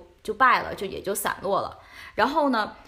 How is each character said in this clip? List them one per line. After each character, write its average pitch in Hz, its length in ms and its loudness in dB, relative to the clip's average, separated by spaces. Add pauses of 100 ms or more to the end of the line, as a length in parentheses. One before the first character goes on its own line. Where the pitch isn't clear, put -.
(220)
就 214 120 -6
败 214 280 6
了， 156 140 -6
就 196 100 -8
也 - 160 -8
就 196 140 -4
散 - 260 -4
落 180 200 0
了。 - 160 -8 (380)
然 220 120 4
后 294 220 2
呢， 220 240 0 (140)